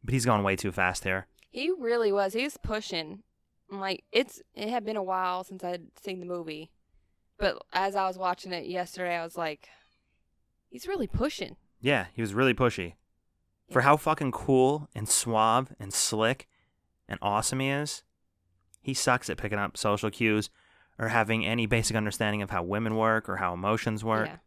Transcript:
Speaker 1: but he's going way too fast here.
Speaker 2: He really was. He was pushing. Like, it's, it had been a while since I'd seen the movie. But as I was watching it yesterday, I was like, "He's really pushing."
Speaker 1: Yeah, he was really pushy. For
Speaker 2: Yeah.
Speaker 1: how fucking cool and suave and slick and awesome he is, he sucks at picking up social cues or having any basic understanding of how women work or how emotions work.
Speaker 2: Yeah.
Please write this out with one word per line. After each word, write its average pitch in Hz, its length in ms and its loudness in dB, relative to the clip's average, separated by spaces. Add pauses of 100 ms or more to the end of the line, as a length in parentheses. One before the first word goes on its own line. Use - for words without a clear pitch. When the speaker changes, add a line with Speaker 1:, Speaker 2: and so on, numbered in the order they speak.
Speaker 1:
but 117 80 -2
he's 123 140 2
going 107 160 6
way 98 120 4
too 95 160 -2
fast 92 340 0
here. 95 220 -2 (240)
Speaker 2:
He 285 200 -4
really 233 420 0
was. 196 220 0
He 240 100 0
was 294 140 -6
pushing. 196 640 -6 (480)
Like, 190 420 -6
it's, - 300 0 (120)
it 208 140 -6
had 233 160 -2
been 214 120 -4
a 202 60 -2
while 185 420 -2
since 185 200 -14
I'd 175 220 -6 (160)
seen 185 180 -8
the 175 60 -12
movie. 160 440 -10 (680)
But - 240 0 (100)
as 196 240 0
I 190 100 2
was 185 120 -4
watching 185 340 -4
it 175 140 -6
yesterday, 180 500 -4
I 170 80 -4
was 165 120 -12
like, 160 320 -6 (1000)
"He's - 180 -14
really 349 200 -2
pushing." 208 500 -4 (240)
Speaker 1:
Yeah, 123 320 2
he - 80 -8
was 101 140 -2
really 127 200 4
pushy. 101 400 0 (760)
For 131 80 6
Speaker 2:
Yeah. 127 60 4
Speaker 1:
how 147 100 8
fucking 151 360 0
cool 135 640 4
and 104 140 -6
suave 113 720 4
and 98 120 -10
slick 113 540 0 (640)
and - 140 -6
awesome 107 380 0
he 135 100 0
is, 147 320 -4 (800)
he 139 120 -4
sucks 123 360 2
at 90 80 -4
picking 104 200 -4
up 101 200 -4
social 107 320 0
cues 107 400 2 (480)
or 113 100 -4
having 113 360 2
any 113 220 0
basic 113 300 2
understanding 104 460 0
of 95 80 -6
how 90 120 -2
women 107 340 -2
work 110 320 2
or - 80 -4
how 92 180 -2
emotions 107 500 -2
work. 110 240 0
Speaker 2:
Yeah. - 80 -14 (100)